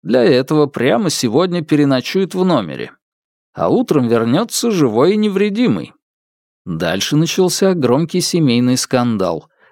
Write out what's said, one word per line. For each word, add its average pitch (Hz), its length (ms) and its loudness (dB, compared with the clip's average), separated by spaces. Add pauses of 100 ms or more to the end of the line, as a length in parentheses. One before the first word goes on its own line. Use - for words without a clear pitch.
Для 127 200 2
этого 147 440 2
прямо 185 440 -2
сегодня 170 540 -2
переночует 147 680 0
в 185 100 -2
номере. 87 480 -4 (640)
А - 140 -2
утром 147 400 0
вернётся 120 640 0
живой 151 440 2
и - 20 0
невредимый. 208 760 -2 (720)
Дальше 87 520 -2
начался 180 580 0
громкий 156 460 0
семейный 127 580 2
скандал. 107 720 -2 (220)